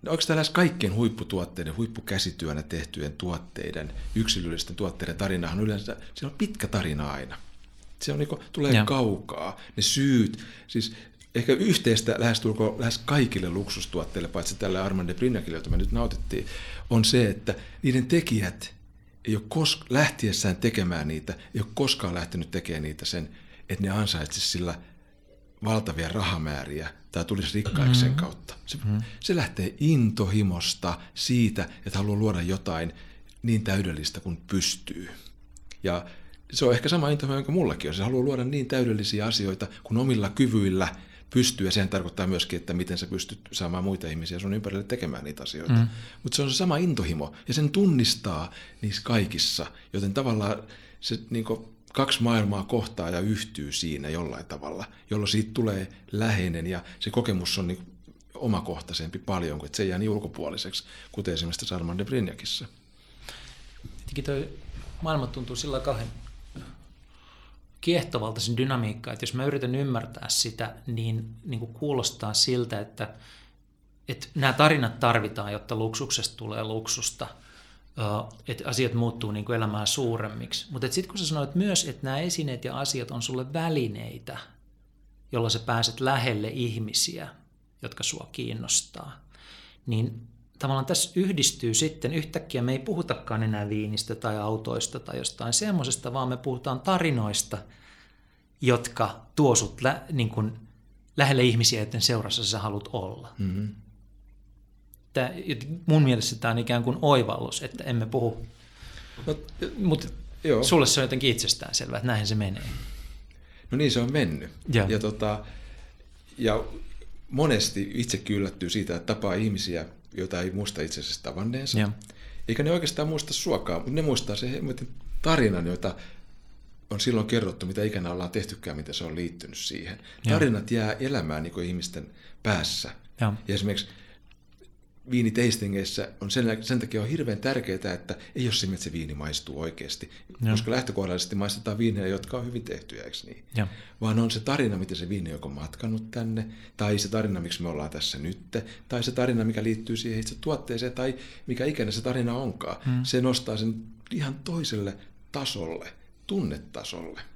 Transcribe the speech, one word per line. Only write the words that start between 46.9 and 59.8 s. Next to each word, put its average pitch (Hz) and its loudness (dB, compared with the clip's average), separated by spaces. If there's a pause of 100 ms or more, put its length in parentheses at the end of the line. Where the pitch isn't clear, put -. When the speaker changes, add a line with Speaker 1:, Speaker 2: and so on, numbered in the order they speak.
Speaker 1:
ja 127 0
sen 147 4
tunnistaa 113 4 (320)
niissä 104 -2
kaikissa, 92 2 (260)
joten 98 0
tavallaan 110 2 (380)
se - -4 (120)
niinku 113 -4 (200)
kaksi 135 2
maailmaa 104 4
kohtaa 107 0
ja 87 0
yhtyy 92 -2
siinä 73 -4
jollain 80 -4
tavalla, 78 -8 (260)
jolloin 104 0
siitä 107 2
tulee 104 0 (240)
läheinen, 90 0
ja 90 -4 (160)
se 104 -4
kokemus 101 0
on 92 0
niinku 90 -4 (500)
omakohtaisempi 85 -4
paljon, 85 -2
kun 78 -10
et - -12
se 110 0